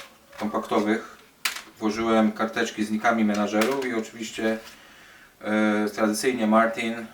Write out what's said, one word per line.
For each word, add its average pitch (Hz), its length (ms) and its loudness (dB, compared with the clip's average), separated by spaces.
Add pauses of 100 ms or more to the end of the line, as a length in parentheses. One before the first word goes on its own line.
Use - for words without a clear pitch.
(380)
kompaktowych - 760 -2 (600)
włożyłem 110 540 2
karteczki 113 520 -2
z 107 60 -4
nikami 113 340 2
menadżerów 107 640 2
i 120 80 -4
oczywiście, 110 640 -4 (840)
e, 107 540 2
tradycyjnie 110 520 0
Martin, 113 480 4 (200)